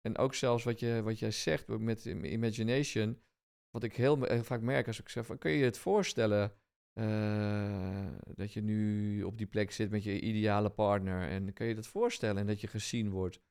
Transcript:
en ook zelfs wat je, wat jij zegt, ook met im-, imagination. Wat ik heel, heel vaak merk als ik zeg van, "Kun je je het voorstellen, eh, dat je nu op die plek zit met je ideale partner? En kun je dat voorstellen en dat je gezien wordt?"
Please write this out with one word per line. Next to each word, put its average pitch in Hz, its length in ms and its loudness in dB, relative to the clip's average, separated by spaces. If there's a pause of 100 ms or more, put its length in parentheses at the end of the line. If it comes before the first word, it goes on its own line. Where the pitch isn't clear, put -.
en - 180 -4
ook 135 160 4
zelfs 120 300 2
wat 120 160 0
je, 117 220 0
wat 110 160 -2
jij 107 120 0
zegt, - 400 -2
ook 110 100 -2
met 113 260 -2
im-, - 180 -6
imagination. 113 960 0 (480)
Wat 117 120 -6
ik 117 140 -4
heel, 135 260 4
heel 117 220 2
vaak 120 160 -4
merk 127 260 2
als 113 140 -6
ik - 80 -16
zeg 117 180 -6
van, - 120 -8
"Kun 156 120 0
je 151 80 4
je 139 60 6
het 123 140 2
voorstellen, 110 760 2 (480)
eh, 104 1040 -2 (280)
dat 101 180 -6
je 107 80 -6
nu 104 600 0
op 98 160 -4
die 107 80 -2
plek 104 240 0
zit 107 200 -2
met 104 140 0
je 101 160 -2
ideale 104 500 2
partner? 95 580 2
En 95 240 -4
kun 117 140 -4
je 113 80 0
dat 113 120 -8
voorstellen 196 540 0
en 104 60 0
dat 104 140 0
je - 60 -8
gezien 110 440 -2
wordt?" 92 300 -4 (100)